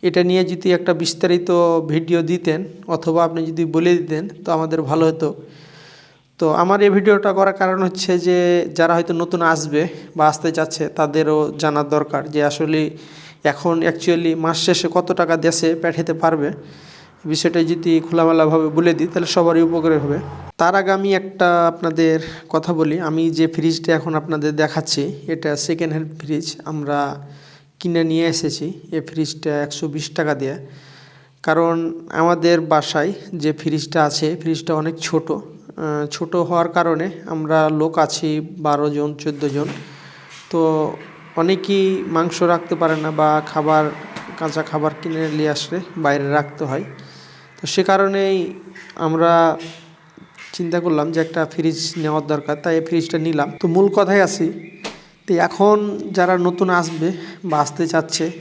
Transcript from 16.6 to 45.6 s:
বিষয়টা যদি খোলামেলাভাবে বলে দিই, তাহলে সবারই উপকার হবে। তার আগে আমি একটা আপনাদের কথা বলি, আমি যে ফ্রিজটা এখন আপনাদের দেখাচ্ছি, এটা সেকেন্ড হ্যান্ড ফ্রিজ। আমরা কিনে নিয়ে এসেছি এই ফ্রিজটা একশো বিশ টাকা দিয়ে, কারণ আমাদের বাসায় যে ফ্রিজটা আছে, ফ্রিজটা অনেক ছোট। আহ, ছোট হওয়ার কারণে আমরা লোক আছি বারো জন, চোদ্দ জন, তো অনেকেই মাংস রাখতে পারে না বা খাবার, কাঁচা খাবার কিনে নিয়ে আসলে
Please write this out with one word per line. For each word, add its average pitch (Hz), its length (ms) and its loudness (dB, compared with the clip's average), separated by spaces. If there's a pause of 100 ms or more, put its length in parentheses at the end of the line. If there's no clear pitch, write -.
বিষয়টা 165 380 0
যদি 165 380 0
খোলামেলাভাবে 160 680 4
বলে 165 260 2
দিই, 151 120 -2
তাহলে 170 200 -2
সবারই 165 360 4
উপকার 165 360 2
হবে। 143 200 -2 (380)
তার 175 180 4
আগে 196 160 2
আমি 196 240 2
একটা 180 540 2
আপনাদের 160 520 0 (280)
কথা 160 240 -2
বলি, 160 280 0
আমি 165 300 0
যে 160 160 2
ফ্রিজটা 165 480 0
এখন 156 200 -2
আপনাদের 151 420 -2
দেখাচ্ছি, 147 680 -2
এটা 160 300 -4
সেকেন্ড 160 380 -4
হ্যান্ড 156 240 -8
ফ্রিজ। 151 460 -6
আমরা 143 640 -4 (520)
কিনে 170 240 0
নিয়ে 165 220 2
এসেছি 160 540 -4 (120)
এই 156 80 -2
ফ্রিজটা 151 600 -4
একশো 147 260 -6
বিশ 151 220 -8
টাকা 156 240 -2
দিয়ে, 135 200 -6 (880)
কারণ 165 500 0 (180)
আমাদের 170 500 4
বাসায় 156 520 0 (220)
যে 151 180 -2
ফ্রিজটা 156 520 0
আছে, 151 360 -2
ফ্রিজটা 165 340 -2
অনেক 156 260 -2
ছোট। 160 320 -2
আহ, - 800 -6
ছোট 165 260 -6
হওয়ার 170 320 0
কারণে 170 420 0 (160)
আমরা 156 420 2
লোক 156 300 0
আছি 156 420 0 (180)
বারো 147 320 0
জন, 147 240 -4
চোদ্দ 147 340 -6
জন, 143 180 -4 (840)
তো 160 420 2 (440)
অনেকেই 190 720 2
মাংস 165 360 0
রাখতে 170 320 2
পারে 160 220 2
না 156 140 -4
বা 151 360 2
খাবার, 151 440 2 (480)
কাঁচা 156 240 -4
খাবার 156 280 -2 (120)
কিনে 160 260 -4
নিয়ে 151 200 0
আসলে 151 320 -4 (160)